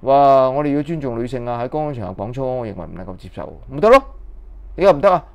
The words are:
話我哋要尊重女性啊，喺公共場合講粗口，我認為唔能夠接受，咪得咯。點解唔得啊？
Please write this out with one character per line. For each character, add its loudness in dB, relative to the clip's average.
話 6
我 -2
哋 0
要 -2
尊 -6
重 -6
女 -4
性 -8
啊， -6
喺 -6
公 -6
共 -6
場 -8
合 -8
講 -10
粗 -8
口， -4
我 -6
認 -10
為 -12
唔 -16
能 -14
夠 -14
接 -18
受， -14
咪 -6
得 4
咯。 6
點 2
解 8
唔 2
得 4
啊？ 0